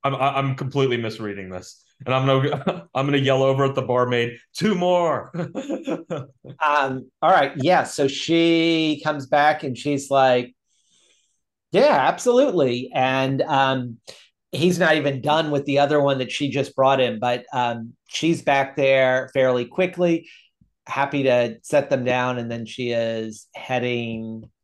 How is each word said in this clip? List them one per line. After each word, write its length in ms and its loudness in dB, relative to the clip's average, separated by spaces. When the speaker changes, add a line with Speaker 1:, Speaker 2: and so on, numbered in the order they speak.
Speaker 1:
I'm, 100 -2
I'm 400 0
completely 420 -2
misreading 520 -8
this, 340 -16
and 100 0
I'm 100 0
gonna, 640 0
<laughs> 60 -10
I'm 100 -2
gonna 120 0
yell 260 2
over 220 2
at 100 -2
the 60 -2
barmaid, 560 0
"Two 220 0
more." 580 0
<laughs> 960 -8
Speaker 2:
Um, 440 0
all 100 4
right, 260 4
yeah. 260 2
So 240 -2
she 960 0
comes 240 -4
back 360 2
and 140 -6
she's 320 -4
like, 460 2
"Yeah, 260 4
absolutely." 880 2
And, 480 0
um, 560 0
he's 280 0
not 160 4
even 260 -2
done 300 0
with 140 -2
the 140 0
other 220 2
one 180 2
that 120 -6
she 180 -4
just 260 -4
brought 260 4
him, 180 0
but, 340 -2
um, 400 -4
she's 360 -2
back 340 0
there 560 2
fairly 320 2
quickly, 640 -2
happy 380 -4
to 400 2
set 260 0
them 160 0
down, 320 -2
and 140 -8
then 140 -8
she 260 -6
is 640 -4
heading 960 -6